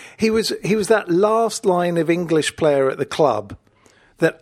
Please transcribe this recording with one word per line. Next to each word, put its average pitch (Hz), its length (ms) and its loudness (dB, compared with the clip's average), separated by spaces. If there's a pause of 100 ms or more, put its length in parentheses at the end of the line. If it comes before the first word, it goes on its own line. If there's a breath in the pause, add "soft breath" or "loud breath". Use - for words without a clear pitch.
(180 loud breath)
he 220 120 0
was, 220 240 -2 (100)
he 190 120 0
was 214 120 -2
that 214 240 0
last 214 540 0
line 175 320 0
of 160 120 -2
English 165 460 0
player 139 340 2
at - 80 -6
the 135 80 -4
club 107 520 -2 (640 soft breath)
that 160 220 0